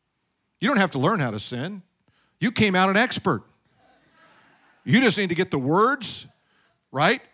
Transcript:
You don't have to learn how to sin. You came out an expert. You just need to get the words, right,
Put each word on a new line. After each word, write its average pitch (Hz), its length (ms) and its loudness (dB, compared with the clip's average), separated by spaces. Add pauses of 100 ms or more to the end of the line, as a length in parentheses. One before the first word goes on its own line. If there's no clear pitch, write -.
(600)
You 185 80 -4
don't 277 100 2
have 190 140 2
to 139 80 -4
learn 170 220 0
how 120 100 -2
to 104 80 -8
sin. 165 440 -10 (580)
You 226 100 -2
came 202 240 2
out 190 140 4
an 196 80 2
expert. 196 460 -2 (1400)
You 165 160 4
just 233 180 2
need 196 120 -2
to 175 60 -2
get 180 160 -2
the 147 80 -2
words, 208 680 0 (640)
right, 170 300 0 (120)